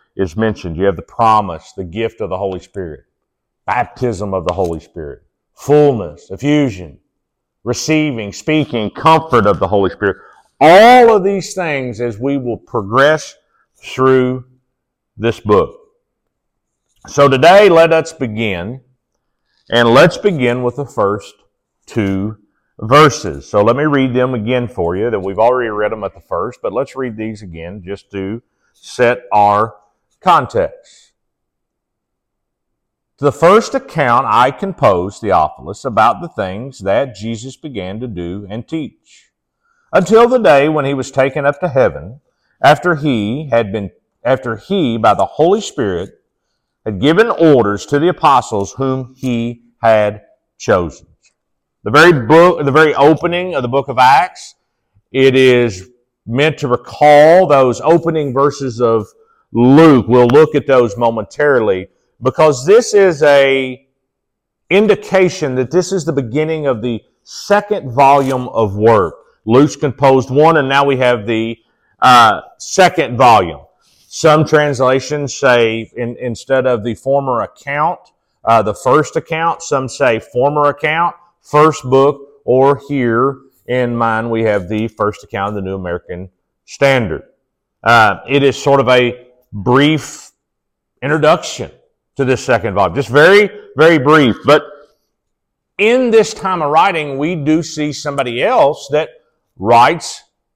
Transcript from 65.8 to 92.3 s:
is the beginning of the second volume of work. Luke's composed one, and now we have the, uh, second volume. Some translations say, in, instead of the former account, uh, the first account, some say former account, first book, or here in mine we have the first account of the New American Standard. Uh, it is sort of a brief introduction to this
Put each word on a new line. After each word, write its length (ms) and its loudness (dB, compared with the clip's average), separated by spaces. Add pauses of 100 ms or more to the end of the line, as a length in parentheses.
is 140 -4
the 80 -4
beginning 540 -4
of 160 -4
the 200 -6 (200)
second 680 -4
volume 560 2
of 280 -2
work. 380 2 (320)
Luke's 300 2
composed 540 0
one, 280 2
and 100 -2
now 160 2
we 140 0
have 280 0
the, 320 -4 (420)
uh, 420 4 (160)
second 580 0
volume. 460 2 (440)
Some 380 2
translations 880 0
say, 640 0
in, 220 -8
instead 480 -4
of 180 -2
the 100 -4
former 460 -2
account, 600 -6 (440)
uh, 160 4
the 140 -2
first 420 0
account, 460 -4
some 260 -4
say 320 -2
former 460 -2
account, 500 -4 (260)
first 420 0
book, 600 0
or 440 0
here 500 -2 (280)
in 300 -4
mine 340 -2
we 120 -2
have 260 -2
the 200 -4
first 360 -6
account 240 -8
of 60 -10
the 80 -8
New 120 -8
American 540 -10 (380)
Standard. 560 -2 (600)
Uh, 360 4 (100)
it 140 0
is 180 0
sort 180 2
of 100 0
a 400 0 (240)
brief 800 -2 (720)
introduction 680 -2 (460)
to 80 -2
this 200 -2